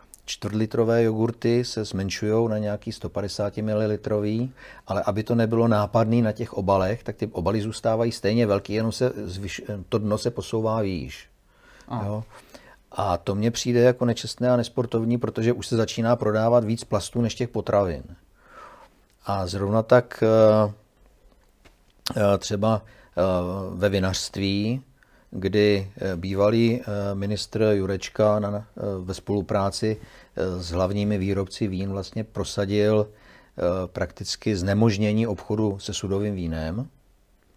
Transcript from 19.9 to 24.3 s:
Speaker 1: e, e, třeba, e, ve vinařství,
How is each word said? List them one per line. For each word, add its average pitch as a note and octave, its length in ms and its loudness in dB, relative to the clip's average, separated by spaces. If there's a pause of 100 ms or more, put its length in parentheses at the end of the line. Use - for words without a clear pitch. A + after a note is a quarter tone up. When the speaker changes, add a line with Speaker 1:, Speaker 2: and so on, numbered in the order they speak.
Speaker 1:
e, G#2+ 500 6 (1600)
e, F#2+ 40 2
třeba, G#2+ 440 0 (340)
e, - 40 2 (560)
ve F#2+ 120 2
vinařství, G2 920 -2 (480)